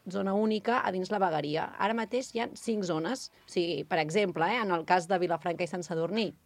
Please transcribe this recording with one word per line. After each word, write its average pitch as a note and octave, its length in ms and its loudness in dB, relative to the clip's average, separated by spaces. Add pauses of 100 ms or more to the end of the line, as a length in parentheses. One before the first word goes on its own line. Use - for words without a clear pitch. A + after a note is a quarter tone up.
zona F#3+ 260 -2
única G#3+ 540 2
a G3+ 40 2
dins F#3 200 -2
la G#3 80 0
vegueria. D#3 460 0 (180)
Ara G#3+ 120 2
mateix A#3 360 -2
hi A3+ 80 -4
ha A#3 160 -2
cinc G#3+ 320 -2
zones. D#3+ 380 -2 (200)
O - 60 -20
sigui, E3+ 320 0
per E3+ 160 0
exemple, E3 480 2
eh, A#3 160 2
en G3 80 0
el E3 160 0
cas F3+ 200 4
de F#3+ 120 2
Vilafranca E3+ 460 0
i - 20 -6
Sant F3+ 160 -6
Sadurní, E3+ 460 -2 (160)